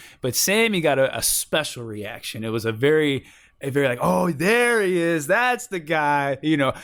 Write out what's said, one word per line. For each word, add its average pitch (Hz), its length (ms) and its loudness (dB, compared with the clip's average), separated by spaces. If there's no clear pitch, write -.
but 127 160 -2
Sami 214 420 2
got 147 200 2
a, 131 180 2
a 113 40 -4
special - 600 -2
reaction. 110 640 -10
It 113 40 -4
was 110 140 -2
a 113 80 0
very, 143 540 2
a 139 120 -6
very 139 180 2
like, 123 120 -2
"Oh, 180 300 2
there 226 500 2
he 185 160 0
is. 165 300 0
That's 240 400 0
the 185 140 -8
guy." 147 600 0
You 156 140 0
know, 135 180 2